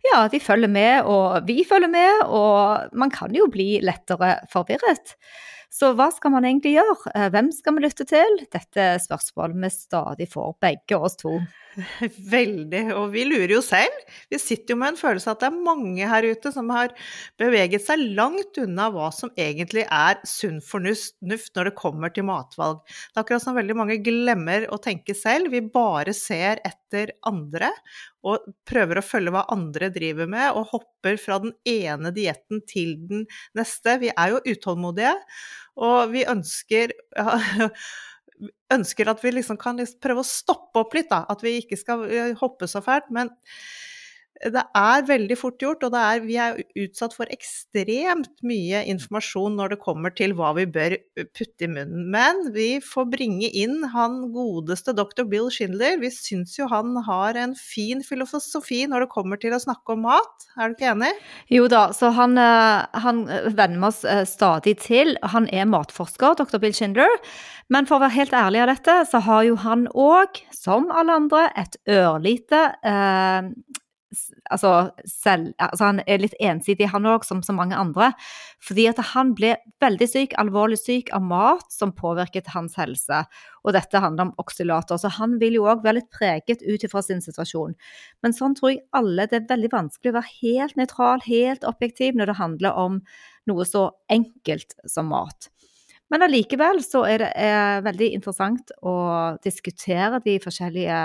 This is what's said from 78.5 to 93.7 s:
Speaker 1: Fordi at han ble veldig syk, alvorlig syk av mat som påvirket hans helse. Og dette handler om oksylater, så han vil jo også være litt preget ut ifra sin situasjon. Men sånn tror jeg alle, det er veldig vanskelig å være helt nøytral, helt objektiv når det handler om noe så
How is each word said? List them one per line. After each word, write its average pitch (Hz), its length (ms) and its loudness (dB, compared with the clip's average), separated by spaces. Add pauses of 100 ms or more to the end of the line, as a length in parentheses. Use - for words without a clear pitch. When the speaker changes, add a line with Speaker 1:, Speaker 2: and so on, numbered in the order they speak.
Speaker 1:
Fordi 214 300 2
at 226 80 -4 (140)
han 262 200 2
ble 220 220 2 (260)
veldig 233 280 2
syk, 269 280 -2
alvorlig 208 400 0
syk 247 380 -2
av 190 100 0
mat 208 480 2
som 196 240 -2
påvirket 175 560 -4
hans 170 240 -8
helse. 151 460 -2 (400)
Og - 100 2
dette 196 300 2
handler 170 240 0
om - 160 -8
oksylater, 170 580 -2
så 202 160 -2
han 226 240 -2
vil 226 160 4
jo 208 80 2
også 220 220 2
være 220 140 4
litt - 120 -20
preget 196 480 -2
ut 208 240 -4
ifra 196 160 -4
sin 180 240 -6
situasjon. 165 480 -8 (480)
Men 233 160 0
sånn 269 220 0
tror 262 160 2
jeg 269 80 -12 (100)
alle, 208 320 0
det 233 140 0
er 226 100 -8
veldig 233 240 0
vanskelig 220 400 -4
å 233 60 0
være - 240 -10
helt 254 340 0
nøytral, 254 480 0
helt 240 400 0
objektiv 240 540 -2
når 202 100 0
det 196 120 -4
handler 170 440 -2
om 190 160 -4 (480)
noe 180 180 0
så 196 220 2 (240)